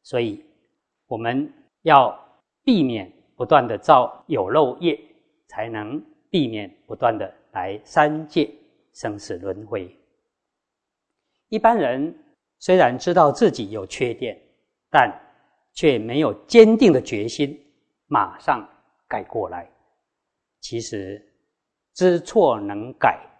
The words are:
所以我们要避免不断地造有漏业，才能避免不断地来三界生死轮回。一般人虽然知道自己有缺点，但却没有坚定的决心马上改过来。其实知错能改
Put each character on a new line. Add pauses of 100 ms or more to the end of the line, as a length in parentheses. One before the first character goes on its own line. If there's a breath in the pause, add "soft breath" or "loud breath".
所
以 (640)
我
们 (300)
要 (460)
避
免 (240)
不
断
地
造
有
漏
业， (480)
才
能 (280)
避
免 (200)
不
断
地 (200)
来
三
界 (400)
生
死
轮
回。 (1500)
一
般
人 (440)
虽
然
知
道
自
己
有
缺
点， (520)
但 (640)
却
没
有 (120)
坚
定
的
决
心 (500)
马
上 (400)
改
过
来。 (880)
其
实 (680)
知
错
能
改 (140)